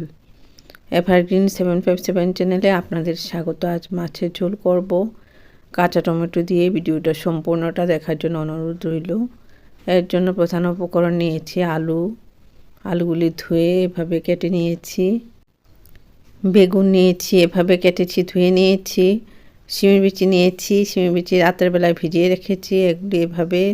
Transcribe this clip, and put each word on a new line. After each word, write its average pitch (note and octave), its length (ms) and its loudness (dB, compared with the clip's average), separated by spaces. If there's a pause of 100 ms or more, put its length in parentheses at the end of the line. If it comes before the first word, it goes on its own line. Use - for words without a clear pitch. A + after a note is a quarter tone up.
(920)
এভারগ্রিন F3+ 580 2
সেভেন F3+ 320 -2
ফাইভ F3+ 180 0
সেভেন F3+ 340 -2
চ্যানেলে F#3 380 0
আপনাদের E3+ 480 -2
স্বাগত। E3 460 -8
আজ E3+ 260 -4
মাছের F3 400 -6
ঝোল F#3 220 -4 (100)
করব। F3+ 280 0 (800)
কাঁচা F3 280 0
টমেটো E3+ 420 -2
দিয়ে F3 260 2
ভিডিওটা D#3+ 460 -2
সম্পূর্ণটা E3 720 -2
দেখার D#3+ 340 -2
জন্য E3 200 -4
অনুরোধ D#3+ 440 -6
রইল। E3 280 -6 (760)
এর F3+ 200 2
জন্য F3+ 260 0
প্রধান F3 320 0
উপকরণ F3 500 0
নিয়েছি D#3+ 420 -4 (100)
আলু। D#3+ 340 -2 (840)
আলুগুলি E3+ 520 0
ধুয়ে E3+ 320 0 (140)
এভাবে F3 360 -4
কেটে F3 300 -2
নিয়েছি। E3+ 560 -2 (1400)
বেগুন F#3+ 440 4
নিয়েছি, F#3 520 2
এভাবে F3+ 380 4
কেটেছি, F3+ 460 0
ধুয়ে F3+ 280 2
নিয়েছি। F#3+ 560 2 (640)
শিমের G3 320 4
বিচি F#3+ 260 0
নিয়েছি, F#3 480 2 (100)
শিমের F3+ 280 0
বিচি F3+ 240 -2
রাতের F3 340 2
বেলায় F3 260 2
ভিজিয়ে E3+ 320 0
রেখেছি। F#3 440 -4 (100)
এগুলি F3+ 360 -2
এভাবে E3+ 400 -2 (140)